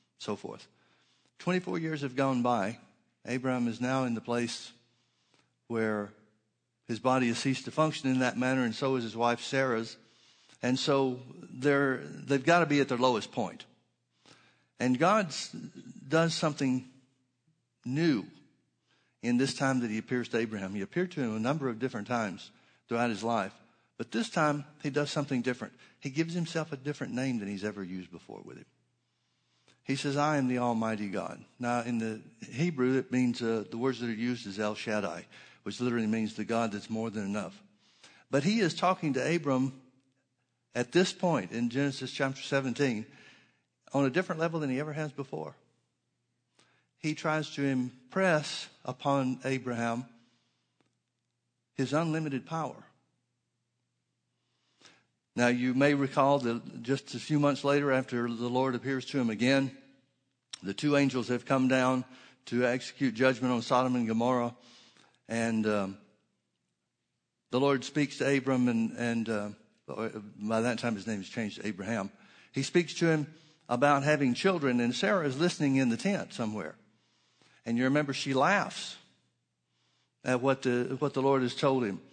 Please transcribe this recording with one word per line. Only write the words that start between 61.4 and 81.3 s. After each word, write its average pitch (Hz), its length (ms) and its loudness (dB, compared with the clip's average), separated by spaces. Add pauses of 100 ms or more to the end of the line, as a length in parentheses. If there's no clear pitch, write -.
come 131 220 4
down 127 380 4 (400)
to 123 200 0
execute 127 500 0
judgment 127 380 4
on 117 80 0
Sodom 127 340 2
and 120 120 0
Gomorrah. 120 480 2 (720)
And, 113 380 0
um, 101 300 0 (1500)
the 123 80 0
Lord 139 240 2
speaks 143 360 -2
to 139 180 2
Abram, 127 320 2
and, 113 280 2
and, 117 320 -2
uh, 104 200 -2 (920)
by 110 220 0
that 117 180 0
time 113 160 -2
his 95 100 -8
name 110 120 -4
has 92 100 -8
changed 107 300 -6
to 101 100 -6
Abraham. 101 420 -4 (440)
He 139 100 -2
speaks 175 320 0
to 170 120 2
him 156 240 2 (360)
about 139 360 4
having 143 300 4
children, 139 460 2
and 120 160 2
Sarah 190 320 2
is 131 100 -2
listening 147 380 2
in 131 140 4
the 113 80 2
tent 196 360 -2
somewhere. 107 420 -4 (880)
And 117 120 0
you 123 60 4
remember 139 300 2
she 135 200 -4
laughs 160 600 2 (1300)
at 127 180 0
what 135 200 2
the, 123 360 0
what 143 160 -2
the 135 80 -2
Lord 139 200 4